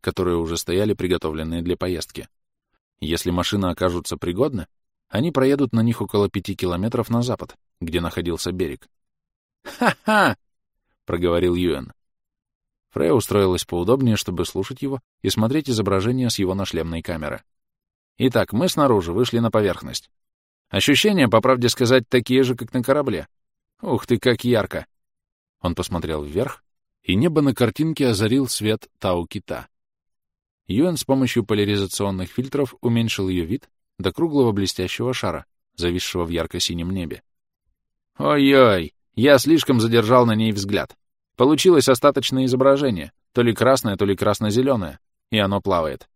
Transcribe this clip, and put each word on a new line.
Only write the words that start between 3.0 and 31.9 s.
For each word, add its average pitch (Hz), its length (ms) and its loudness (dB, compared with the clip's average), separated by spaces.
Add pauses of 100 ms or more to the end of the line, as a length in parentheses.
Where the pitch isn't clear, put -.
машины 92 360 -2
окажутся 87 500 -4
пригодны, 98 500 -4 (420)
они 175 220 -2
проедут 139 420 0
на 117 80 2
них 117 200 0
около 101 280 0
пяти 98 260 -6
километров 101 540 -4
на 120 120 0
запад, 120 340 -6 (240)
где 85 220 -4
находился 87 500 -6
берег. 87 360 -6 (760)
"Ха-ха!" 208 720 0 (680)
проговорил 87 500 0
Юэн. 78 360 -2 (1000)
Фрея 160 220 0
устроилась 98 520 2
поудобнее, 110 500 2
чтобы 90 300 -4
слушать 98 360 -8
его 135 180 -6 (220)
и - 80 0
смотреть 131 400 -2
изображение 110 600 0
с - 100 -4
его 92 140 0
нашлемной 85 480 -6
камеры. 76 420 -8 (760)
"Итак, 120 360 0
мы 101 140 2
снаружи 107 460 2
вышли 117 260 0
на 117 100 0
поверхность. 92 600 -2 (600)
Ощущения, 143 580 2
по 107 140 4
правде 123 280 2
сказать, 123 400 2
такие 127 340 2
же, 123 120 0
как 113 180 -10
на 127 100 -2
корабле. 135 440 -2 (540)
Ух 151 240 -2
ты, 117 140 0
как 120 240 0
ярко!" 104 420 0 (760)
Он 87 120 -2
посмотрел 80 500 -6
вверх, 87 400 -6 (380)
и 92 140 0
небо 156 260 2
на 139 140 2
картинке 143 520 0
озарил 117 400 2
свет 107 400 -4 (120)
Тау-Кита. 87 680 -4 (1000)
Юэн 147 280 0
с - 60 -6
помощью 131 400 0
поляризационных 101 880 -2